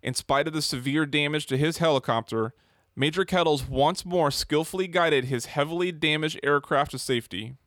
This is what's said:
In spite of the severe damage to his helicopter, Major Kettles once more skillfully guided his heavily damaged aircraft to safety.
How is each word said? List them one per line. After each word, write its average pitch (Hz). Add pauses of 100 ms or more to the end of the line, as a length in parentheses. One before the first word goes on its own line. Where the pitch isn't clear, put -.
In 127
spite 143
of 156
the 156
severe 143
damage 147
to 135
his 151
helicopter, 117 (420)
Major 156
Kettles 160
once 139
more 175
skillfully 156
guided 165
his 127
heavily 170
damaged 156
aircraft 143
to 131
safety. 117 (120)